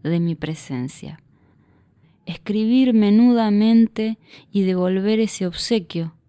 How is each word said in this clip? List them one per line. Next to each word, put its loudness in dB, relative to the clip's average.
de -2
mi -2
presencia. -10
Escribir 0
menudamente 2
y 0
devolver 0
ese -2
obsequio -4